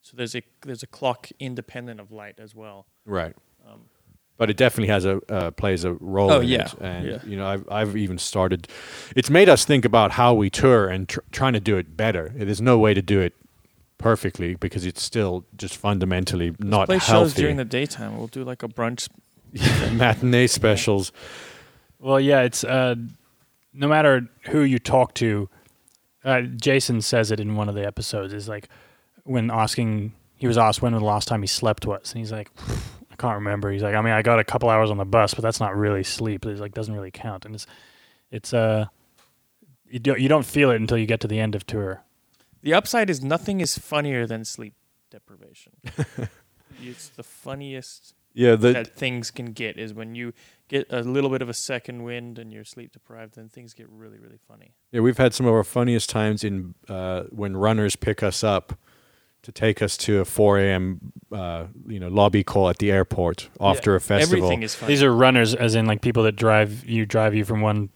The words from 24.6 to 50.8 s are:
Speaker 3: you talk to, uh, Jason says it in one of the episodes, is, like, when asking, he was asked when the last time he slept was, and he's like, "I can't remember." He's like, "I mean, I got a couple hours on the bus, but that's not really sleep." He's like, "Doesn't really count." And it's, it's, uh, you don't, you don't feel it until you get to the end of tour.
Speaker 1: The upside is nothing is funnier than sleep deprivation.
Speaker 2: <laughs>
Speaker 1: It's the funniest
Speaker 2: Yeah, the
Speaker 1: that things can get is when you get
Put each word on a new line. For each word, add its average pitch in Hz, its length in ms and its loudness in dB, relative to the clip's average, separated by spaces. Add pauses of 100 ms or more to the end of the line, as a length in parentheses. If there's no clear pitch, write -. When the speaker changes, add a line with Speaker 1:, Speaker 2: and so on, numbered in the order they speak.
Speaker 3:
you 135 180 2
talk - 360 2
to, 104 340 0 (720)
uh, 127 200 0
Jason 127 580 0
says 113 280 0
it 110 120 -2
in 107 160 -4
one 104 100 -2
of 101 80 -6
the 101 100 -6
episodes, 101 480 -8
is, 104 140 -12
like, 104 220 -14 (560)
when 117 260 -2
asking, 110 640 -2 (240)
he 127 100 -4
was 117 100 2
asked 110 240 4
when 120 120 0
the 110 80 0
last 104 260 0
time 110 140 -2
he 98 60 -4
slept - 380 -2
was, 101 280 -6
and 117 60 -10
he's 110 120 -10
like, 107 180 -12 (640)
"I - 60 -20
can't 113 180 -2
remember." 101 340 -4
He's 101 140 -4
like, 104 120 -2
"I 107 60 2
mean, 113 120 2
I 110 80 2
got 117 180 4
a 107 60 2
couple 120 240 0
hours 110 220 4
on 101 60 -2
the 98 80 -2
bus, 104 280 2
but - 100 -6
that's 113 160 -2
not 101 180 -4
really 104 260 -2
sleep." 107 420 -8
He's 104 160 -10
like, 104 120 -12
"Doesn't 107 200 -8
really 98 180 -12
count." 101 340 -12
And 107 80 -16
it's, 104 140 -16 (640)
it's, - 220 -10
uh, 110 320 2 (1040)
you 127 100 -10
don't, 117 200 0
you 131 100 2
don't 147 160 4
feel 139 260 4
it 117 60 2
until 113 200 0
you 110 80 0
get 113 160 -2
to 110 60 -6
the 107 120 -2
end 110 160 -2
of 95 120 -8
tour. 98 340 -6 (600)
Speaker 1:
The 151 100 0
upside 208 360 0
is 139 140 -2
nothing 170 380 -2
is - 160 -4
funnier 143 500 -4
than 113 180 -8
sleep 107 280 -16 (380)
deprivation. - 600 -20 (220)
Speaker 2:
<laughs> 123 340 -8 (520)
Speaker 1:
It's 123 280 -20
the - 140 -20
funniest 135 880 -16 (200)
Speaker 2:
Yeah, 120 220 6
the 117 180 6
Speaker 1:
that 117 220 -4
things 123 360 -8
can 120 160 -14
get 110 300 -12
is 107 160 -12
when 113 220 -16
you 120 180 -14 (360)
get 139 200 -4